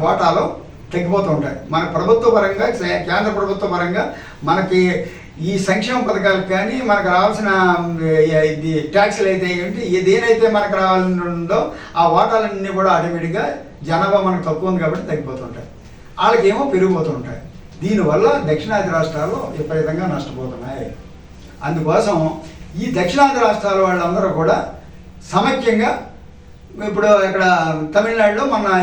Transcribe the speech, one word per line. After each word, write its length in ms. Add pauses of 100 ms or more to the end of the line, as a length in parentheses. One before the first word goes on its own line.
వాటాలు 400 (480)
తగ్గిపోతూ 420
ఉంటాయి. 220 (160)
మన 100 (120)
ప్రభుత్వ 420
పరంగా, 320 (100)
సే-, 300
కేంద్ర 280
ప్రభుత్వ 360
పరంగా 320 (440)
మనకి 320 (600)
ఈ 120 (160)
సంక్షేమ 300 (100)
పథకాలకు 460
కానీ, 240 (100)
మనకు 260
రావాల్సిన, 360 (560)
ఏ, 340 (120)
ఇది 200 (220)
ట్యాక్స్లు 380
అయితే 180 (100)
ఏంటి, 220 (140)
ఏదేనైతే 600
మనకు 240
రావాలని 420 (120)
ఉందో 260 (400)
ఆ 140
వాటాలన్నీ 640
కూడా 180
ఆటోమేటిక్‌గా 480 (440)
జనాభా 400
మనకు 200
తక్కువ 200
ఉంది 160
కాబట్టి 260
తగ్గిపోతుంటాయి, 580 (520)
వాళ్ళకేమో 420 (100)
పెరిగిపోతూ 440
ఉంటాయి. 220 (440)
దీనివల్ల 440 (220)
దక్షిణాది 460
రాష్ట్రాలు 420 (180)
విపరీతంగా 500 (100)
నష్టపోతున్నాయి. 680 (840)
అందుకోసం 500 (640)
ఈ 40 (140)
దక్షిణాది 460
రాష్ట్రాల 400
వాళ్ళందరూ 440 (100)
కూడా 180 (760)
సమైక్యంగా 580 (960)
ఇప్పుడు 200 (200)
ఇక్కడ 140 (520)
తమిళనాడులో 580
మొన్న 160 (140)